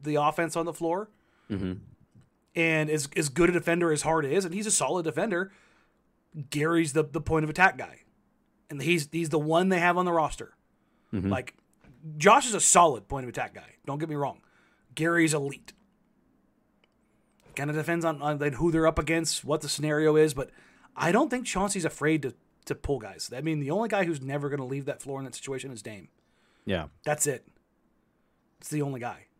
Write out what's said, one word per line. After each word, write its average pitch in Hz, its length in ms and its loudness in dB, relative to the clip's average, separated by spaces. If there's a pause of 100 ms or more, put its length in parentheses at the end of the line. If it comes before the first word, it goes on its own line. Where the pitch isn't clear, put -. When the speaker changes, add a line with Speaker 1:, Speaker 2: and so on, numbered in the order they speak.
Speaker 1:
the 147 120 -2
offense 156 400 0
on 165 100 -2
the 165 80 -6
floor. 170 360 -4 (400)
Speaker 2:
Mm-hmm. 95 240 -4 (840)
Speaker 1:
And 160 340 2
as, 151 260 -2
as 156 140 -2
good 170 200 4
a 180 40 2
defender 170 380 2
as 147 120 0
Hart 156 220 2
is, 175 200 0
and 170 80 -6
he's 208 140 -4
a 208 40 0
solid 156 320 0
defender, 175 480 -2 (1000)
Gary's 160 420 0
the, 156 100 2
the 147 180 -4
point 156 240 0
of 151 40 -4
attack 180 280 4
guy. 107 240 -14 (680)
And 143 120 -10
he's, 156 300 0
he's 165 180 -4
the 151 100 0
one 160 300 2
they 185 100 4
have 175 180 4
on 180 80 0
the 175 80 0
roster. - 420 -2 (580)
Speaker 2:
Mm-hmm. 95 160 -2
Speaker 1:
Like, - 260 -4 (640)
Josh 226 300 6
is 226 60 -2
a 185 80 -2
solid 160 460 6
point 135 180 -6
of 120 40 -8
attack 117 240 -8
guy. - 220 -20 (100)
Don't 139 140 -6
get 160 100 -6
me 151 60 -6
wrong. 139 260 -4 (540)
Gary's 160 380 2
elite. 139 400 -6 (1800)
Kinda 143 180 -4
depends 165 320 0
on, 156 160 0
on, 147 180 0
like, 147 160 0
who 165 160 2
they're 160 160 4
up 160 120 4
against, 160 440 -2
what 156 180 0
the 143 80 -8
scenario 151 460 2
is, 156 180 6
but 131 160 -6 (460)
I 165 160 0
don't 247 180 4
think 247 160 -4
Chauncey's 190 400 -2
afraid 156 380 0
to, 127 100 -6 (320)
to 139 100 -4
pull 139 240 -4
guys. 95 360 -12
I 131 60 -8
mean, 156 180 -2
the 139 120 -4
only 214 180 0
guy 202 160 2
who's 165 160 -4
never 143 280 -4
gonna 135 160 -4
leave 135 200 -6
that 139 160 -6
floor 135 180 -8
in 135 60 -10
that 127 100 -14
situation 135 360 -10
is 113 100 -14
Dame. 101 260 -16 (580)
Speaker 2:
Yeah. 85 220 -2 (160)
Speaker 1:
That's 151 240 -2
it. 131 180 -6 (1120)
It's - 100 -16
the 151 120 -2
only 139 180 -4
guy. 117 260 -10 (140)